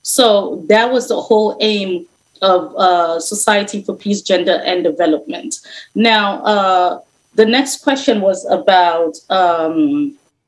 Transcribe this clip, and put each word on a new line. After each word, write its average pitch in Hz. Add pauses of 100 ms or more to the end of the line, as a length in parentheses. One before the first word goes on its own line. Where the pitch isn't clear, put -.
So 202
that 233
was 240
the -
whole 214
aim 196 (360)
of, 180
uh, 175
Society 202
for 202
Peace, 202
Gender, 180
and 180
Development. 165 (440)
Now, 208
uh, 185 (360)
the 214
next 262
question 262
was 190 (160)
about, 170 (160)
um, 160 (300)